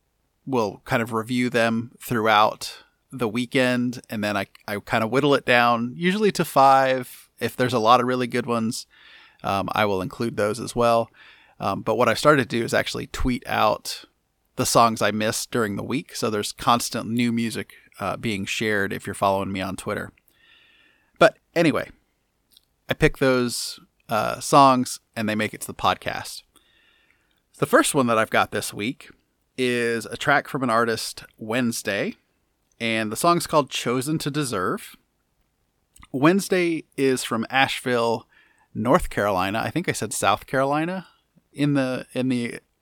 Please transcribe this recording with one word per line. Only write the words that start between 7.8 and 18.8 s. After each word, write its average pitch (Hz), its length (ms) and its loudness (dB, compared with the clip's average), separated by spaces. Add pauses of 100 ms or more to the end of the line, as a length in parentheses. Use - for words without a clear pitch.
of 123 40 0
really 127 220 0
good 120 180 -4
ones, 113 400 -4 (580)
um, 98 280 -2
I 107 140 2
will 98 160 -2
include 113 340 -6
those 107 240 -2
as 101 160 -8
well. 117 340 2 (520)
Um, 101 200 -4
but 110 140 0
what 117 140 4
I 110 40 2
started 143 360 2
to 117 80 -2
do 113 60 0
is 113 100 -6
actually 113 340 -2
tweet - 400 -2
out - 580 -2 (500)
the 123 100 0
songs 117 360 4
I 107 100 2
missed 107 400 -4
during 107 240 -2
the 104 80 -6
week, 117 320 -6
so 117 140 -2
there's 104 220 -4
constant 120 580 -2
new 120 220 0
music, 113 420 -4 (260)
uh, 101 180 -4
being 104 280 -4
shared 104 460 -2